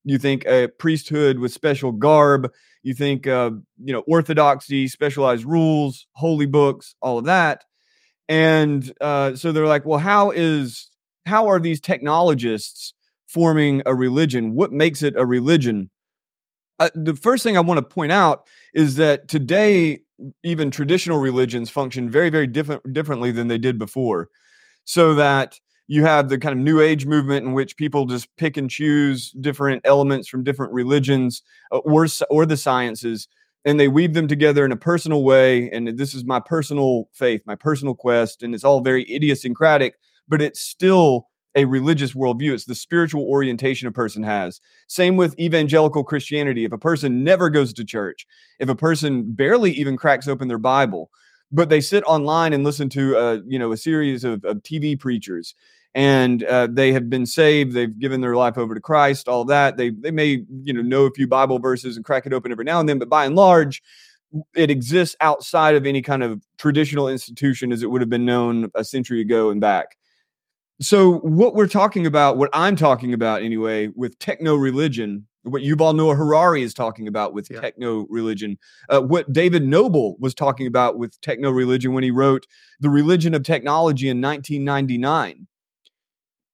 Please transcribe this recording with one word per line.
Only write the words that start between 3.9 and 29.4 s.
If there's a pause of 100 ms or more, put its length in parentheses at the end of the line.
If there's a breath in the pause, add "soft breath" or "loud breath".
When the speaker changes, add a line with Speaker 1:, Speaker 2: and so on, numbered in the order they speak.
Speaker 1:
know,
orthodoxy,
specialized
rules,
holy
books,
all
of
that. (680)
And,
uh,
so
they're
like,
"Well,
how
is, (360)
how
are
these
technologists (320)
forming
a
religion?
What
makes
it
a
religion?" (880)
Uh,
the
first
thing
I
wanna
point
out (280 soft breath)
is
that
today, (420)
even
traditional
religions
function
very,
very
different,
differently
than
they
did
before. (540 soft breath)
So
that (280)
you
have
the
kind
of
New
Age
movement
in
which
people
just
pick
and
choose
different